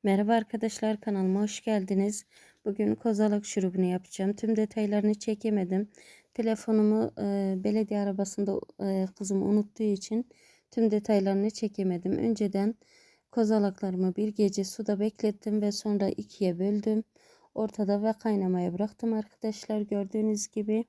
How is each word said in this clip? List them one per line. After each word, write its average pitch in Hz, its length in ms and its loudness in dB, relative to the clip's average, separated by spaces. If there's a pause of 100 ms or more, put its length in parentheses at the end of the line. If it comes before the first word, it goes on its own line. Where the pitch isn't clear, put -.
Merhaba 202 300 2
arkadaşlar, 220 680 -2
kanalıma 190 400 0
hoş 208 200 -4
geldiniz. 202 640 0 (400)
Bugün 208 300 0
kozalak 208 500 2
şurubunu 185 400 0
yapacağım. 185 500 -2
Tüm 226 200 0
detaylarını 214 580 0
çekemedim. 208 800 -2 (420)
Telefonumu, 220 840 2
e, 202 460 0
belediye 208 360 0
arabasında, 196 600 -2 (200)
e, 190 280 0 (100)
kızım 196 240 -2
unuttuğu 208 420 0
için 214 460 -2 (420)
tüm 226 200 2
detaylarını 202 580 2
çekemedim. 190 680 -2
Önceden 208 580 0 (560)
kozalaklarımı 196 840 2
bir 214 120 0
gece 202 360 0
suda 208 360 -4
beklettim 214 600 -2
ve 208 100 0
sonra 202 380 0
ikiye 185 500 -2
böldüm. 208 440 0 (500)
Ortada 208 500 -2
ve 220 100 2
kaynamaya 185 600 0
bıraktım 214 400 -2
arkadaşlar, 214 680 -4
gördüğünüz 208 680 -2
gibi. 214 420 -2